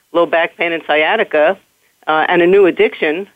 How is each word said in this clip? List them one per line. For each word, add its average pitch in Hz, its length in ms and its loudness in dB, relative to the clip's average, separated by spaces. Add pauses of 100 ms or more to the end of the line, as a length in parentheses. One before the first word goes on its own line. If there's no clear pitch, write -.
(120)
low 170 140 0
back 165 300 -2
pain 170 160 -4
and 156 160 -6
sciatica, 160 680 0 (520)
uh, 156 200 0
and 175 140 2
a 170 60 2
new 196 180 6
addiction 180 680 -2